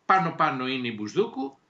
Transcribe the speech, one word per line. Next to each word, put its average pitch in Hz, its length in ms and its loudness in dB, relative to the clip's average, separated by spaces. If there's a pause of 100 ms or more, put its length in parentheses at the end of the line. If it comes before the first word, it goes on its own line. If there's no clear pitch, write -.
«Πάνω-πάνω 160 640 2
είναι 131 200 -2
η 113 100 -4
Μπουσδούκου, 135 600 -4 (120)